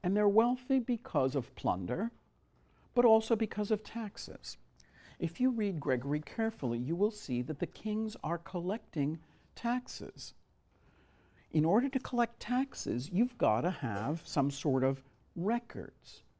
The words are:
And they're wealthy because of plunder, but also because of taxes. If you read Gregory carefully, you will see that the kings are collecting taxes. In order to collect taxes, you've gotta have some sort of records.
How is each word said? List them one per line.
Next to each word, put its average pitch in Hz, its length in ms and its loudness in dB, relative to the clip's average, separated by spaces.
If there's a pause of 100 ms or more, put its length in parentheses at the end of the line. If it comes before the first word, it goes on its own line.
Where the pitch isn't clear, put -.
And 190 120 0
they're 208 120 4
wealthy 240 520 2
because 156 540 0
of 131 220 -4
plunder, 110 560 0 (800)
but 247 100 6
also 220 320 6
because 208 360 -2
of 208 120 0
taxes. - 760 -12 (600)
If 165 240 -4
you 254 80 4
read 208 300 0
Gregory 139 400 0
carefully, 151 580 -2
you 131 180 -2
will 202 140 2
see 123 320 -2
that 139 160 -4
the 170 80 -2
kings 214 580 -4
are 170 140 -2
collecting 170 800 -4 (380)
taxes. - 800 -6 (1160)
In 156 120 4
order 214 240 2
to 262 120 -2
collect - 400 -2
taxes, 220 760 -4
you've 240 240 2
gotta 127 320 4
have 123 560 -4
some 143 240 0
sort 131 340 0
of 135 200 0 (320)
records. - 880 -6 (160)